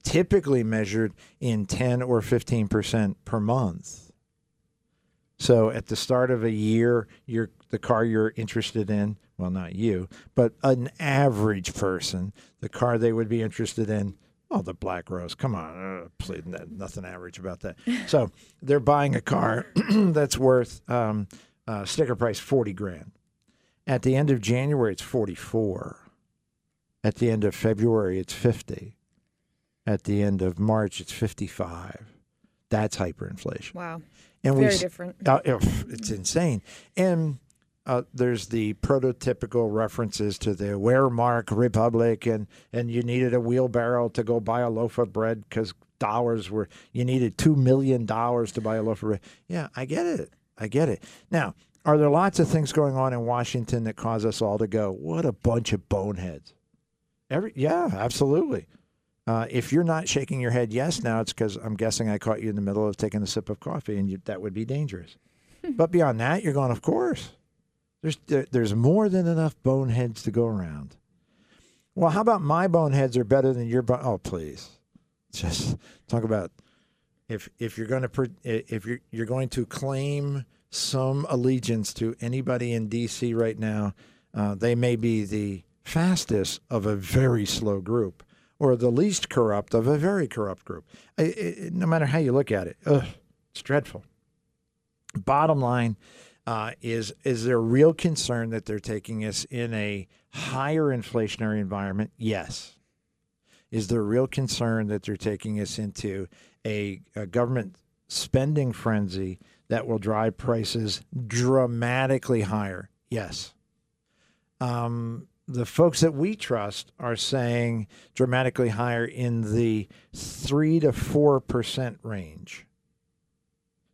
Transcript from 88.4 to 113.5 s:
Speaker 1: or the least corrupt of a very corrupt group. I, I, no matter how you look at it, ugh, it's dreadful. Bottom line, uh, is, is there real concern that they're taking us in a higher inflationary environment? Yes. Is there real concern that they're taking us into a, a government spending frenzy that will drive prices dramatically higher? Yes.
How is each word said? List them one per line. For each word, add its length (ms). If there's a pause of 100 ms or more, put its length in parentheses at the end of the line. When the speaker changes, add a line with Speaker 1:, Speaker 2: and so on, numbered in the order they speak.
Speaker 1:
or 180
the 140
least 380
corrupt 460
of 120
a 100
very 320
corrupt 360
group. 200 (340)
I, 40
I, 500
no 140
matter 200
how 120
you 140
look 200
at 140
it, 100 (100)
ugh, 200 (440)
it's 120
dreadful. 420 (1080)
Bottom 460
line, 360 (500)
uh, 340
is, 320 (120)
is 200
there 160
real 320
concern 580
that 160
they're 120
taking 460
us 220
in 280
a 320 (240)
higher 560
inflationary 760
environment? 580
Yes. 580 (920)
Is 180
there 140
real 240
concern 640
that 140
they're 140
taking 440
us 180
into 500 (360)
a, 360 (160)
a 100
government 500 (300)
spending 680
frenzy 680 (280)
that 200
will 100
drive 380
prices 640 (240)
dramatically 1160
higher? 480 (200)
Yes. 420 (1080)